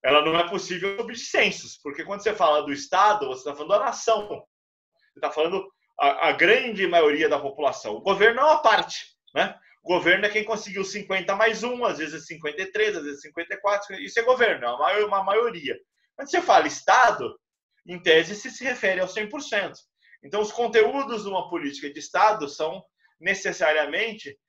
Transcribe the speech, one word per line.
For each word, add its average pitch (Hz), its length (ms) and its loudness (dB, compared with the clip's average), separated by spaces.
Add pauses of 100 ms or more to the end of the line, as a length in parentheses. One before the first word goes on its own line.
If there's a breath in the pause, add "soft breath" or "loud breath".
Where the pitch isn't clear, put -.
Ela 147 200 6
não 160 140 2
é 170 100 2
possível 185 480 -6
sobre 196 180 -8
dissensos, 214 680 -4
porque 147 220 -10
quando 202 180 -10
você 214 120 -2
fala 151 280 2
do 143 100 -6
Estado, 196 560 2
você 127 160 -10
tá 143 100 -8
falando 151 160 -8
da 202 100 4
nação. - 480 -2 (880)
Você 139 60 -16
tá 143 100 -2
falando 175 340 -2 (360)
a, 143 280 2
a 151 40 2
grande 202 540 2
maioria 156 420 4
da 143 100 0
população. 135 560 -4
O - 80 -12
governo 208 380 4
é 285 40 4
uma 311 180 6
parte, - 420 2 (300)
né? 190 220 0 (280 soft breath)
O 175 100 0
governo 175 320 2
é 202 40 2
quem 208 140 -4
conseguiu 202 400 -6
cinquenta 190 520 -4
mais 220 260 0
um, 247 220 -4
às 165 140 -2
vezes 151 280 -10
cinquenta 156 360 -10
e 196 40 -6
três, 208 300 -2
às 151 80 -8
vezes 143 160 -10
cinquenta 170 340 -10
e 190 60 -16
quatro. 202 340 -2
Isso 190 240 -6
é 233 40 0
governo, 226 420 2
é 120 40 0
uma 120 100 -4
mai-, 190 260 2
uma 196 200 -2
maioria. 196 540 -2 (380)
Quando 277 140 -12
você 349 120 2
fala 175 240 6
Estado, 220 720 2 (460)
em 175 160 -12
tese, 170 360 4
se, 247 120 -12
se 233 140 -14
refere 214 380 -2
ao 180 80 -2
cem 214 200 -8
por 285 140 -10
cento. 196 340 -4 (460 soft breath)
Então, 196 180 -4
os 214 120 -2
conteúdos 220 720 2
de 196 40 -8
uma 185 220 -4
política 147 420 -6
de 151 60 -14
Estado 185 500 0
são 160 320 -6 (380)
necessariamente 175 1200 -2 (100)